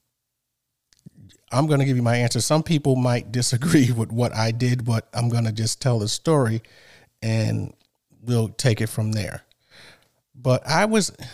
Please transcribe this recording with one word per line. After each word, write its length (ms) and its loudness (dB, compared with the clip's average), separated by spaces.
I'm 160 2
gonna 180 2
give 120 0
you 60 0
my 120 2
answer. 240 0
Some 240 2
people 320 2
might 360 0
disagree 600 2
<laughs> 40 0
with 160 -4
what 240 -2
I 160 0
did, 340 -2
but 280 -2
I'm 160 0
gonna 220 0
just 300 -4
tell 180 0
the 80 -4
story 540 0
and 520 -2
we'll 280 0
take 320 0
it 60 -2
from 240 -4
there. 320 -6
But 320 0
I 200 2
was 260 0